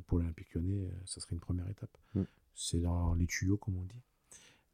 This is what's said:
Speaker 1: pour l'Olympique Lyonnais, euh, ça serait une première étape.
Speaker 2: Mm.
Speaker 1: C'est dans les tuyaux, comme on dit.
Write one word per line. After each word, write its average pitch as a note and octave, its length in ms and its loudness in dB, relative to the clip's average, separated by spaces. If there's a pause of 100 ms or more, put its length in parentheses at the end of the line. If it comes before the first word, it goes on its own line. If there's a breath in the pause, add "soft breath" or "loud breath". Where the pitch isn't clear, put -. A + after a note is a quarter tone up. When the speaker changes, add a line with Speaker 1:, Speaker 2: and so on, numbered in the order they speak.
Speaker 1:
pour F2+ 140 4
l'Olympique E2+ 340 -4
Lyonnais, F#2+ 320 0
euh, F#2 60 -6 (140)
ça - 160 -12
serait - 140 -6
une E2+ 60 -4
première F2+ 280 -2
étape. - 280 -10 (160 loud breath)
Speaker 2:
Mm. G2 80 4 (320 loud breath)
Speaker 1:
C'est - 260 0
dans E2+ 360 4
les E2+ 100 4
tuyaux, F#2+ 320 2
comme F#2+ 200 -2
on F2+ 60 -4
dit. A#2+ 180 -12 (720 soft breath)